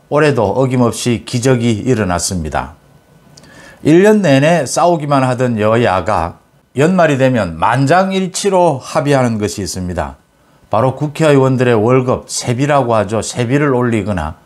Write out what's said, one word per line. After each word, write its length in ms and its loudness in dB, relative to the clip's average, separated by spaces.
올해도 340 2
어김없이 840 0
기적이 460 0
일어났습니다. 1000 -2
일 180 6
년 220 4
내내 420 2
싸우기만 600 0
하던 340 -2
여야가 800 0
연말이 440 2
되면 400 0
만장일치로 1200 0
합의하는 580 0
것이 240 -4
있습니다. 540 -6
바로 240 0
국회의원들의 800 2
월급, 560 0
세비라고 640 -2
하죠. 260 -2
세비를 540 -2
올리거나 720 -2